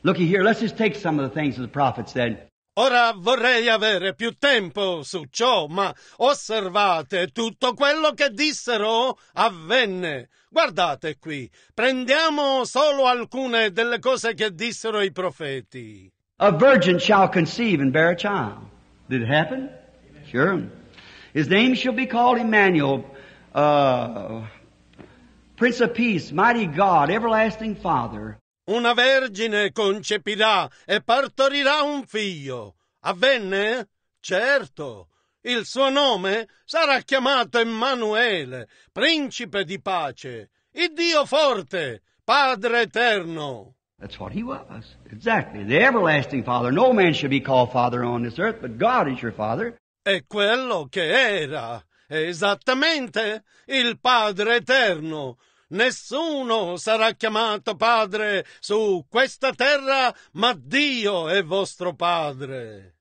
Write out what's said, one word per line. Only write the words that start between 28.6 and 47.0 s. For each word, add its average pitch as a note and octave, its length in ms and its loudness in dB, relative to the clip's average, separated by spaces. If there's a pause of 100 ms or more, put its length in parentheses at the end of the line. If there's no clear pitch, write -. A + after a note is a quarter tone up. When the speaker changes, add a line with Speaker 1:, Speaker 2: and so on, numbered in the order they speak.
Speaker 2:
Una A#3 300 0
vergine A3+ 800 0
concepirà G3+ 1000 0 (140)
e G3+ 180 -2
partorirà C#4 800 2
un C#4+ 240 -4
figlio. C#3 720 -8 (240)
Avvenne? G#3 880 0 (320)
Certo. F3+ 880 -4 (340)
Il A#3 240 -4
suo C4+ 240 0
nome A3 580 0 (160)
sarà C#4+ 360 0
chiamato B3+ 580 0
Emanuele, A3 1080 -2 (240)
principe A#3+ 720 -2
di E3 160 -10
pace, C3+ 680 -6 (240)
il E4 180 -4
Dio D#4+ 340 0
forte, F#3+ 760 -2 (200)
Padre A#3+ 600 2
eterno. E3 920 -2 (240)
Speaker 1:
That's - 200 -16
what F#2 140 -12
he G3+ 100 -6
was. - 540 -14 (140)
Exactly. A2+ 540 -2
The B2 140 2
everlasting D#3+ 680 2
Father. B2 280 0
No B3 200 6
man F#3 200 6